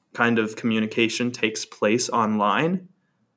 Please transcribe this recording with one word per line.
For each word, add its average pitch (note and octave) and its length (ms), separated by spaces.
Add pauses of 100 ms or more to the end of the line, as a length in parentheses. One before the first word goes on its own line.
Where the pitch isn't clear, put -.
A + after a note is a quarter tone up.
(140)
kind A#2 260
of G#2+ 160
communication A2+ 760
takes A2 340
place A#2 440
online, A2 800 (480)